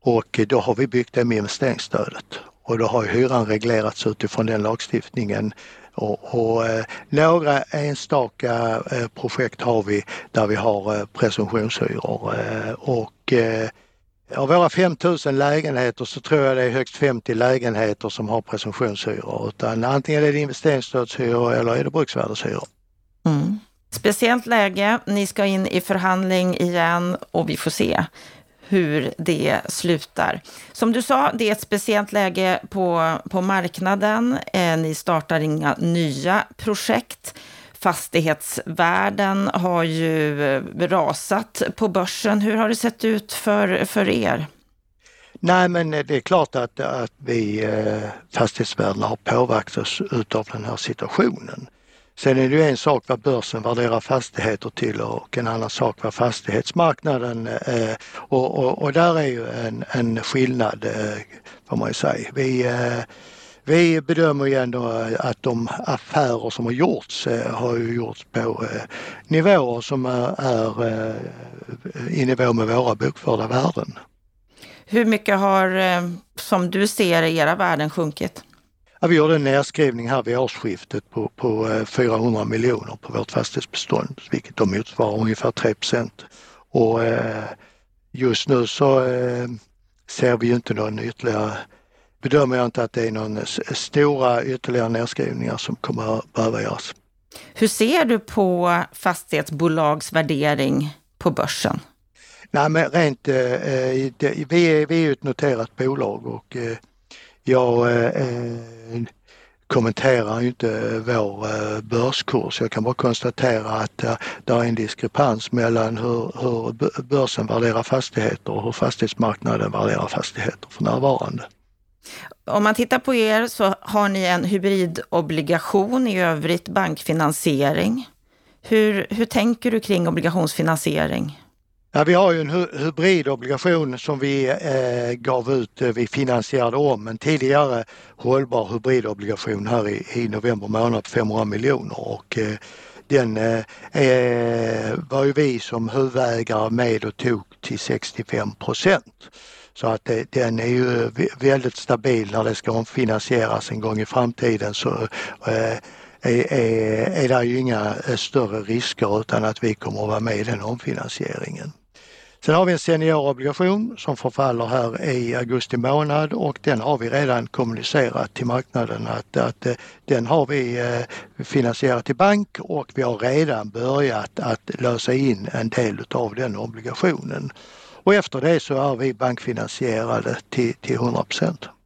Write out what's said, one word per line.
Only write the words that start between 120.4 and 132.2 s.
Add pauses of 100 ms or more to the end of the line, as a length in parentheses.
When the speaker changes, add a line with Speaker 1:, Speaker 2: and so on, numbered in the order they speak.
Speaker 1:
för
närvarande. (1000)
Speaker 2:
Om
man
tittar
på
er
så
har
ni
en
hybridobligation,
i
övrigt
bankfinansiering. (520)
Hur,
hur
tänker
du
kring
obligationsfinansiering? (500)
Speaker 1:
Ja,
vi
har